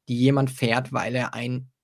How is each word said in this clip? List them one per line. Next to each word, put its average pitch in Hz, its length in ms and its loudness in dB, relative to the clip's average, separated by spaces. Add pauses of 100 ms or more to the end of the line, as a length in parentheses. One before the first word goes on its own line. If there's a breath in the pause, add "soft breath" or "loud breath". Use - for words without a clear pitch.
die 123 100 -2
jemand 135 320 4
fährt, 127 420 0
weil 117 240 -2
er 123 180 -4
ein, 127 360 -6 (140)